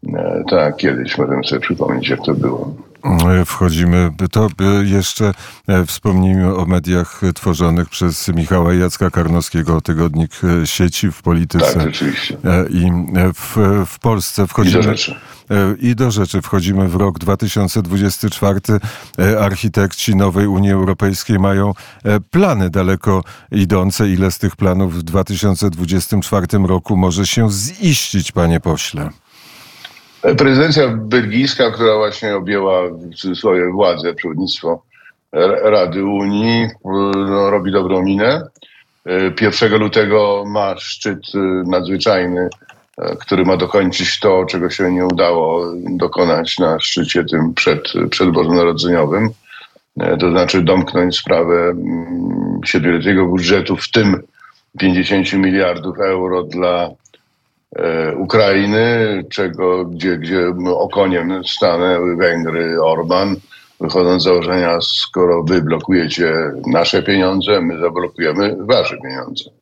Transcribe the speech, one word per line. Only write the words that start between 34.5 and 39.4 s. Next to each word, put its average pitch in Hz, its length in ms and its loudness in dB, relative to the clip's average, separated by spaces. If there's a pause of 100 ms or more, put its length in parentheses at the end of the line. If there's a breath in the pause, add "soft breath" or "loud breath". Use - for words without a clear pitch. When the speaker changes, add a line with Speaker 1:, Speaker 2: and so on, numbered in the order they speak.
Speaker 1:
R-, 92 300 2
Rady 98 420 2
Unii, 104 600 0 (480)
no, 98 340 0
robi 98 220 0
dobrą 92 320 2
minę. 113 440 0 (580 soft breath)
E, 92 260 0
pierwszego 107 460 2